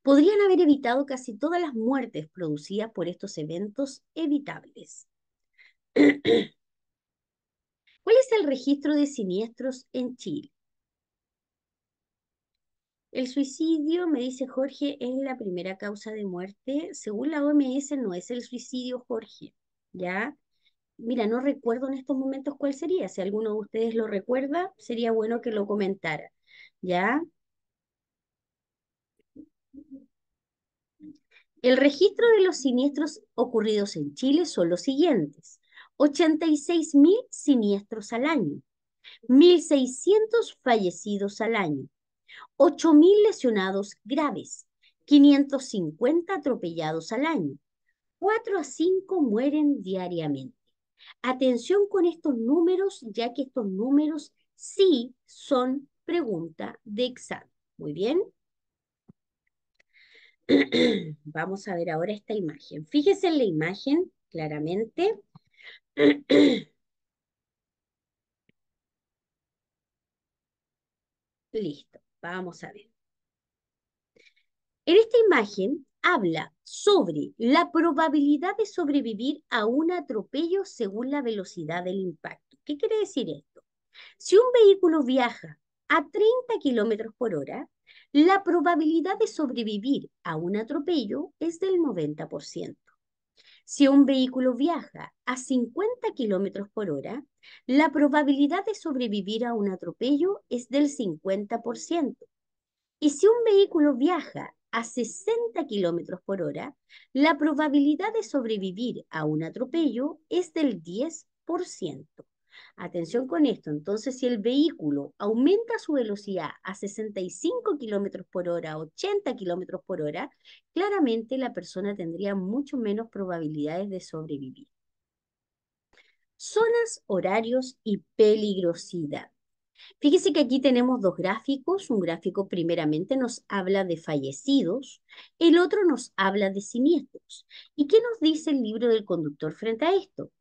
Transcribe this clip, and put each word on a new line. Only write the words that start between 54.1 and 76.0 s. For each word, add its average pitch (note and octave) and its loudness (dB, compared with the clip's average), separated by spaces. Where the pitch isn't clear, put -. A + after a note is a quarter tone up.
sí C4+ 2
son C4 -4
pregunta G#3 -6
de A3+ -4
examen. - -12
Muy D3+ -10
bien. A#3+ 0
<clears throat> A#3+ 2
Vamos F3 -8
a F#3+ -6
ver E3+ -4
ahora E3+ -4
esta G#3 -10
imagen. D#3 -8
Fíjese F#4+ 2
en D#4+ 2
la C4 2
imagen G3+ 0
claramente. E3+ -4
<clears throat> C#4+ 4
Listo, F#3 -10
vamos F3+ -10
a - -16
ver. - -20
En F4 6
esta A4+ 6
imagen B3 0